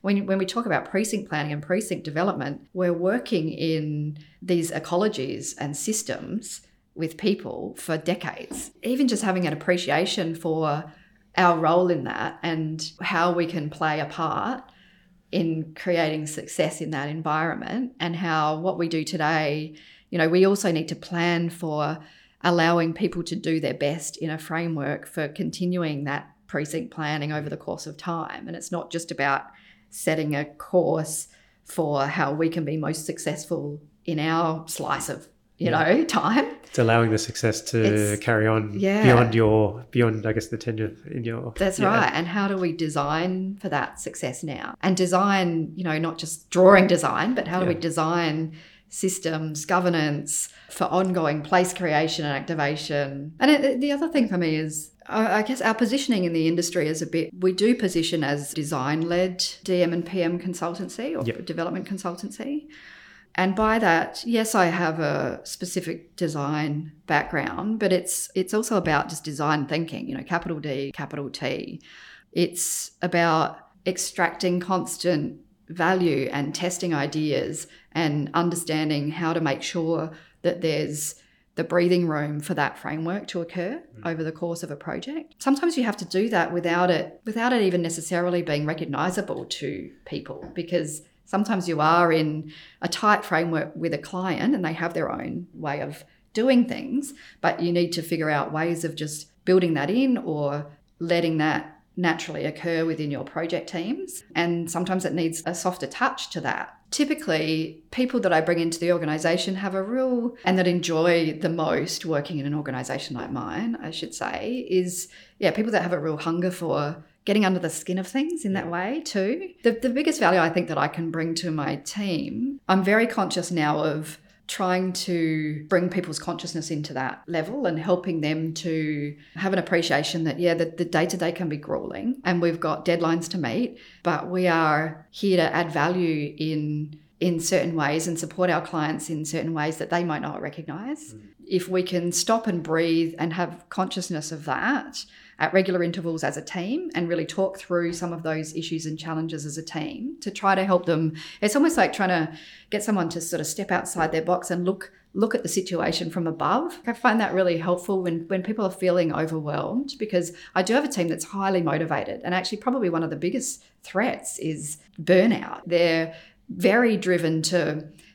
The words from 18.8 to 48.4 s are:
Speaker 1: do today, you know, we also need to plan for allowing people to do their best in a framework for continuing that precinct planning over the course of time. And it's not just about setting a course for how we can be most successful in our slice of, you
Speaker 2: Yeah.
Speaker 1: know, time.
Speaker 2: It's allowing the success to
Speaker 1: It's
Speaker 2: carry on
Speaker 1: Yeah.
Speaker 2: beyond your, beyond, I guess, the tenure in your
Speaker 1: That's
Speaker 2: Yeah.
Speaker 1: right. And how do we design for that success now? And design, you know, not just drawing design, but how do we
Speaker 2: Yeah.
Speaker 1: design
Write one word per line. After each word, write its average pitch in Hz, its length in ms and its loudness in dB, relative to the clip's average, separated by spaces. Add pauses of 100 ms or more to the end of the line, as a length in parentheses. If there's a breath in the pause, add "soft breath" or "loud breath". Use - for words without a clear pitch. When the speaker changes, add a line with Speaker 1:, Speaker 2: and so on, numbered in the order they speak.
Speaker 1:
do 160 160 0
today, 156 680 0 (360 loud breath)
you 170 80 -2
know, 160 100 6
we 180 180 8
also 196 280 4
need 160 160 -2
to 151 60 -6
plan 170 540 0
for 156 480 -2 (460 loud breath)
allowing 170 500 4
people 170 300 -2
to 165 100 -8
do 160 280 -2
their 135 120 -2
best 151 440 -4
in 160 120 -4
a 156 80 -4
framework 160 680 -4
for 151 220 -4
continuing 165 760 -2
that 143 260 -6 (180)
precinct 151 460 -4
planning 151 380 -4
over 151 160 -4
the 151 80 -6
course - 320 -8
of 151 80 -12
time. - 540 -6
And 165 80 -10
it's - 160 -10
not - 180 -6
just 165 180 -6
about 139 340 0 (460 loud breath)
setting 156 460 0
a 147 80 0
course 160 840 0 (340 soft breath)
for 147 440 0
how 143 260 0
we 160 160 2
can 165 160 -2
be 151 100 -2
most 156 300 -2
successful 147 760 -6 (220)
in 165 160 -2
our 160 480 0
slice - 400 -4
of, - 220 -10 (280)
you - 120 0
Speaker 2:
Yeah. 156 140 4
Speaker 1:
know, 220 200 6
time. 262 440 2 (160)
Speaker 2:
It's - 160 -4
allowing 113 320 6
the 110 60 4
success 110 420 0 (120)
to 107 420 4
Speaker 1:
It's 104 100 -2
Speaker 2:
carry 110 240 4
on 107 320 2
Speaker 1:
Yeah. 190 240 4
Speaker 2:
beyond 120 320 8
your, 110 560 4
beyond, 113 340 2
I 113 60 2
guess, 110 160 -2
the 113 100 -6
tenure 110 360 -4 (180)
in 117 140 -6
your 117 320 -6
Speaker 1:
That's 190 220 0
Speaker 2:
Yeah. 196 80 4
Speaker 1:
right. 220 260 4
And 170 140 0
how 196 200 0
do 196 80 0
we 180 160 0
design 165 920 -2
for 196 60 -4
that 147 320 -2
success - 420 -8
now? - 400 -8
And 185 140 2
design, 180 800 2
you 185 80 -6
know, 156 160 0
not 165 180 -2
just - 320 -10
drawing 190 380 10
design, 170 480 2
but - 140 -2
how 180 100 0
do 185 60 2
we 175 80 4
Speaker 2:
Yeah. 170 80 -6
Speaker 1:
design 160 720 0 (340 loud breath)